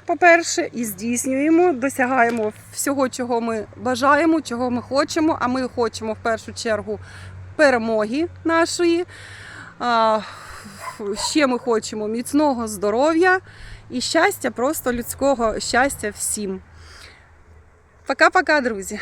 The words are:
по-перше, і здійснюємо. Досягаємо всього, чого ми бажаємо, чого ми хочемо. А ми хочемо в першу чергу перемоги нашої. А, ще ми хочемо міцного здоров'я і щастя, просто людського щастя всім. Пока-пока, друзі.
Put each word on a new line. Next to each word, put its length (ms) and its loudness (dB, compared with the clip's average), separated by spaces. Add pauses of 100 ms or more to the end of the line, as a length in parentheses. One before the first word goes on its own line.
по-перше, 680 4
і 120 -4
здійснюємо. 880 2
Досягаємо 800 0 (200)
всього, 360 0
чого 320 -2
ми 260 -4 (100)
бажаємо, 640 2
чого 300 -4
ми 120 -2
хочемо. 580 0
А 80 0
ми 200 -2
хочемо 440 -4
в 100 -12
першу 300 -4
чергу 480 -4 (560)
перемоги 720 2 (160)
нашої. 600 2 (760)
А, 420 2 (1120)
ще 160 4
ми 120 2
хочемо 500 -2
міцного 600 0
здоров'я 720 2 (500)
і 100 -6
щастя, 500 0
просто 420 -2
людського 680 0
щастя 500 0
всім. 500 -6 (1500)
Пока-пока, 520 4
друзі. 420 -4